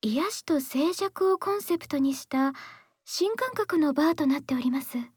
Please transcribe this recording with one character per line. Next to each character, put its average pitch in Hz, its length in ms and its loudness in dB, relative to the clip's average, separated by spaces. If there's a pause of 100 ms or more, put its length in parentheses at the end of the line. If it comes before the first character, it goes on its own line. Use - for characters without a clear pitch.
癒 269 300 0
し - 120 -10
と 302 160 2
静 277 340 0
寂 381 380 0
を 359 60 4
コ 392 160 -2
ン 403 80 -2
セ 349 160 -2
プ - 100 -8
ト 294 100 -2
に 269 160 2
し - 140 -10
た 269 260 0 (520)
新 415 300 0
感 508 160 -2
覚 403 260 0
の 302 160 4
バ 311 180 4
ー 330 40 0
と 311 100 0
な 269 140 2
っ - 20 -8
て - 140 -4
お - 20 -2
り 247 140 0
ま 269 100 -2
す。 - 160 -8 (200)